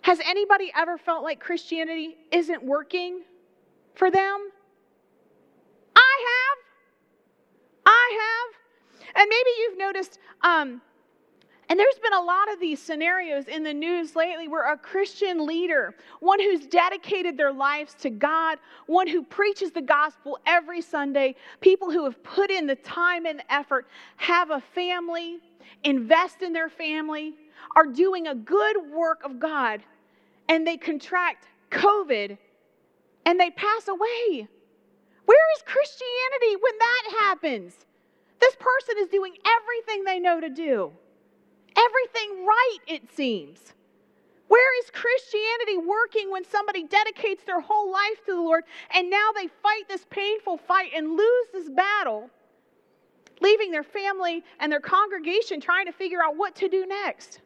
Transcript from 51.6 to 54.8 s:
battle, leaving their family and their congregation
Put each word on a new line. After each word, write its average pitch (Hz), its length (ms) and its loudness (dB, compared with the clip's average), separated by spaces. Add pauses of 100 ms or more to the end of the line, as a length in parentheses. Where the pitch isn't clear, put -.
battle, 277 600 -2 (1120)
leaving 403 300 4
their 302 120 -4
family 381 600 -6 (160)
and 302 120 -2
their 294 80 0
congregation 381 800 0